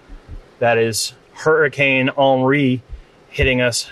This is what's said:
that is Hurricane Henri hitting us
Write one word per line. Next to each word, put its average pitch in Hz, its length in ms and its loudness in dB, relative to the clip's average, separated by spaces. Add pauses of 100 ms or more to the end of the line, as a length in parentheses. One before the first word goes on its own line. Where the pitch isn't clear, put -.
(600)
that 117 180 2
is 113 360 -2 (180)
Hurricane 139 800 0
Henri 131 680 0 (480)
hitting 131 320 0
us 120 320 -2